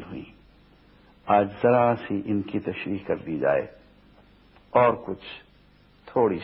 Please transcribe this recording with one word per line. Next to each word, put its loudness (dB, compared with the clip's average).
ہوئیں، -14
آج 4
ذرا 4
سی -4
ان -2
کی -6
تشریح -6
کر -2
دی -8
جائے 2
اور 4
کچھ -12
تھوڑی 2